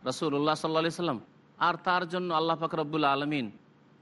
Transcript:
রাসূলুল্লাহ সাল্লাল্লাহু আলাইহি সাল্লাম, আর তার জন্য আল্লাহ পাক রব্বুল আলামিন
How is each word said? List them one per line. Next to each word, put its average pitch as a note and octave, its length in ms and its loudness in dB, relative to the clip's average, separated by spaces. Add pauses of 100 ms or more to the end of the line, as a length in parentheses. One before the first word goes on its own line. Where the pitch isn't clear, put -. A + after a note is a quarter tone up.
রাসূলুল্লাহ C#3+ 500 0
সাল্লাল্লাহু D#3+ 240 0
আলাইহি D#3+ 180 0
সাল্লাম, D#3 240 -2 (380)
আর E3+ 160 2 (100)
তার F3+ 240 2
জন্য F3+ 260 -2
আল্লাহ E3 220 2
পাক D#3+ 180 -4
রব্বুল D#3 300 0
আলামিন C#3 460 0 (520)